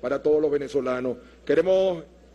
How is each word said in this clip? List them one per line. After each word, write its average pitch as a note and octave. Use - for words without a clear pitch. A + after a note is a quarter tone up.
para C3+
todos D3+
los D3+
venezolanos. B2+
Queremos F3+